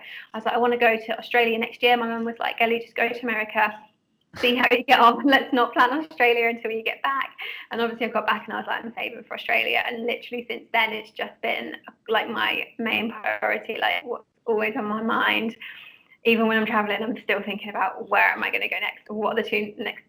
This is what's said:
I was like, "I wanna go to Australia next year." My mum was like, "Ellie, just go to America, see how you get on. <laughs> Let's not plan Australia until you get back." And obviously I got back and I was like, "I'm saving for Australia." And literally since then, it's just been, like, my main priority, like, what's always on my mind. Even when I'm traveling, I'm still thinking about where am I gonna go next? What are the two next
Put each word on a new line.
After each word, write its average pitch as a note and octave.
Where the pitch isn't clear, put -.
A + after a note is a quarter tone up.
I -
was A#3
like, A3+
"I A#3+
wanna A#3+
go A3+
to A3
Australia A3+
next -
year." B3
My A#3
mum A3+
was A#3
like, -
"Ellie, A#3
just -
go A#3
to A#3+
America, G#3+
see B3
how B3
you A#3+
get B3+
on. A#3
<laughs> -
Let's C4+
not A#3+
plan C4
Australia A#3+
until A#3
you A3+
get -
back." C4+
And A3
obviously A#3
I -
got G#3+
back G#3+
and G#3
I G#3
was G#3+
like, A3
"I'm A#3
saving A3+
for -
Australia." A3+
And A#3
literally A#3+
since A#3
then, A3
it's G#3+
just G#3+
been, -
like, G#3+
my G#3+
main A3
priority, G#3+
like, F3+
what's -
always G#3+
on G#3+
my G#3+
mind. G#3+
Even A3+
when A3
I'm G#3+
traveling, G#3
I'm A3
still G#3
thinking G#3
about G3+
where G3
am G#3+
I F#3+
gonna G3
go F3+
next? -
What G#3+
are A3
the G#3+
two G#3
next G#3